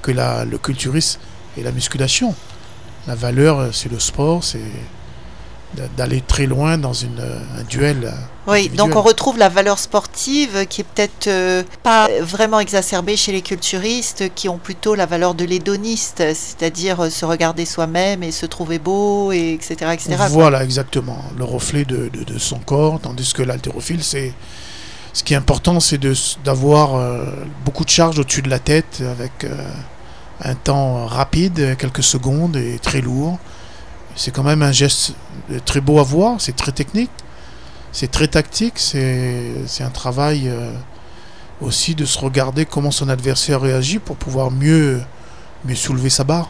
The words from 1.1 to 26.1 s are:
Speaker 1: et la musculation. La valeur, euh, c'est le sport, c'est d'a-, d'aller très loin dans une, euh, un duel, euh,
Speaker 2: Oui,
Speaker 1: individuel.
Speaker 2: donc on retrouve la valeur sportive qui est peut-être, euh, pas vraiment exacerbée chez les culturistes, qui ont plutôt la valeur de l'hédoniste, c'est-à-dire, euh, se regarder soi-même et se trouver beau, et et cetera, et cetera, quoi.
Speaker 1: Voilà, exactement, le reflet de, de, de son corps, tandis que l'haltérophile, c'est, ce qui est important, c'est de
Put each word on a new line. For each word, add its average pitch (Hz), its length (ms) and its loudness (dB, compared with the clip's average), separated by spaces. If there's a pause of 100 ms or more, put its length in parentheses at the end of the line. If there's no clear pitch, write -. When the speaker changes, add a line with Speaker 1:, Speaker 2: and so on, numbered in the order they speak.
Speaker 1:
et 117 60 -8
la 123 80 -4
musculation. 135 640 0 (720)
La 123 80 -4
valeur, 127 420 4
euh, 127 140 0
c'est - 180 -4
le 117 100 -6
sport, 160 440 0
c'est - 160 -4 (1160)
d'a-, 131 200 -8
d'aller 127 240 0
très 135 260 2
loin 143 320 2
dans 135 140 -2
une, 120 280 -6
euh, 123 200 -6 (180)
un 117 60 -8
duel, 135 400 0
euh, 110 80 -4 (340)
Speaker 2:
Oui, 202 140 4
Speaker 1:
individuel. 190 180 0
Speaker 2:
donc 190 200 4
on 214 40 6
retrouve 226 360 4
la 208 100 8
valeur 196 320 4
sportive 214 880 0
qui - 140 -6
est - 20 -2
peut-être, - 440 -2
euh, 185 360 2 (200)
pas 226 260 8 (120)
vraiment 214 380 2
exacerbée 202 560 2
chez 208 160 0
les 190 100 0
culturistes, 196 920 -2
qui - 140 -2
ont 175 80 -4
plutôt 190 360 -2
la 196 120 2
valeur 175 300 2
de 175 100 -2
l'hédoniste, 202 760 -2 (140)
c'est-à-dire, 170 680 -2
euh, 165 40 0
se 160 140 -4
regarder 165 420 0
soi-même 175 580 0
et 165 80 -6
se - 140 -6
trouver 165 340 -4
beau, 202 520 0
et 165 220 2
et 156 80 -4
cetera, 160 340 -2
et 165 40 -8
cetera, 180 280 2
quoi. 143 60 2
Speaker 1:
Voilà, 147 320 8
exactement, 127 580 -2 (140)
le 127 80 -2
reflet 127 400 0
de, 123 240 -2
de, 120 160 -8
de 113 120 -8
son 123 220 -4
corps, 151 400 2
tandis 123 340 -4
que - 80 -2
l'haltérophile, 127 600 -2
c'est, 135 300 -4 (800)
ce - 100 -2
qui - 100 2
est 143 40 4
important, 143 420 4
c'est 156 180 2
de 135 140 2